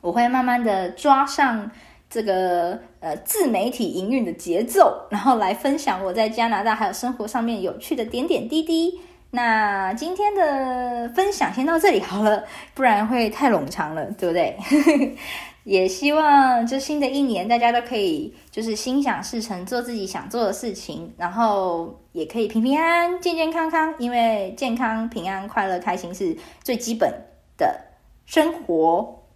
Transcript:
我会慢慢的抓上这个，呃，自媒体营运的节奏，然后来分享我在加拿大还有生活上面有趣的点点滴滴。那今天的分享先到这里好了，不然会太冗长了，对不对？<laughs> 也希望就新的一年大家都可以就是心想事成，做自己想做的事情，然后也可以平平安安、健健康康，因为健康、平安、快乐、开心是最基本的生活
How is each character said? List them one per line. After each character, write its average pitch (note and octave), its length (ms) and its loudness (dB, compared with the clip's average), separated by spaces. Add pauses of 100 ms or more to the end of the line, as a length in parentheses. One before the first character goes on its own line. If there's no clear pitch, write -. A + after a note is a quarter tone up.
我 F3 100 -4
会 A#3 180 2
慢 B3+ 160 2
慢 B3 200 0
的 F#3+ 260 0
抓 C4+ 340 2
上 A#3+ 460 0 (400)
这 A3+ 140 -4
个， F#3 520 0 (220)
呃， D#3+ 200 -6
自 G4+ 280 0
媒 A3 240 0
体 A3 200 -2
营 F#3 200 -4
运 B3+ 140 0
的 F3 80 -6
节 E3+ 320 -2
奏， - 460 4
然 G#3 100 -2
后 A#3+ 160 4
来 G3+ 180 0
分 C#4+ 240 -2
享 G3 260 -2
我 F#3 80 -2
在 A3 160 0
加 A#3 200 0
拿 G#3 160 -2
大 A3 100 2
还 A3 140 -2
有 A#3 40 -4
生 B3 200 -4
活 A#3+ 120 -6
上 A3+ 200 -4
面 A3+ 180 -2
有 F#3 160 -4
趣 - 160 -4
的 B3 100 -2
点 A#3+ 220 -4
点 C#4 220 0
滴 D#4 160 0
滴。 E4 340 0 (340)
那 G#3+ 640 2
今 D#4+ 220 -6
天 G#4 180 2
的 B3+ 800 0
分 G4 180 2
享 - 220 -2
先 C4 100 -2
到 E4 140 2
这 E4+ 140 6
里 G#3 80 4
好 G3+ 240 -4
了， G#3+ 200 4 (300)
不 C4+ 80 -4
然 A3 240 4
会 A#3 240 2
太 C4+ 180 2
冗 F3 180 4
长 D#3 280 -6
了， D3 100 -4 (140)
对 F3+ 100 0
不 E3 60 0
对？ E3 240 0 (520)
<laughs> - 520 -14
也 F#3+ 240 2
希 C#4+ 240 0
望 C#4 560 6
就 C4+ 140 -2
新 D4+ 180 -4
的 C#4+ 80 2
一 C4+ 160 0
年 G#3 240 0
大 A#3+ 100 2
家 A#3+ 140 4
都 A#3+ 120 2
可 A#3+ 140 -6
以 F#3 380 -2 (160)
就 - 100 -8
是 A3 140 -4
心 B3+ 260 -2
想 G#3+ 220 -2
事 A#3 180 -6
成， F#3 240 -8
做 A#3+ 160 -4
自 B3 120 -8
己 G#3 120 -6
想 F#3+ 240 -10
做 A#3 140 -2
的 G3 100 0
事 A3+ 200 -6
情， E3 440 -12
然 F3 140 -4
后 F#3+ 680 0 (140)
也 E3 140 -4
可 - 160 -6
以 G#3+ 80 0
平 A3+ 120 0
平 C4 160 2
安 D#4+ 80 0
安、 E4+ 360 2
健 F4 160 -2
健 D#4+ 160 0
康 D#4+ 180 -2
康， D#4+ 280 0
因 A#3+ 120 -4
为 A3+ 460 0
健 B3 180 -2
康、 A3+ 340 -2
平 F#3 220 -6
安、 G3 160 -6
快 G3+ 220 -2
乐、 F3+ 100 0
开 F3+ 180 -2
心 F3 160 -10
是 F#3 240 -2 (280)
最 B3 120 -2
基 A#3 160 -4
本 A3 160 2 (480)
的 - 240 0 (460)
生 D#4+ 260 2
活 E3+ 720 0 (120)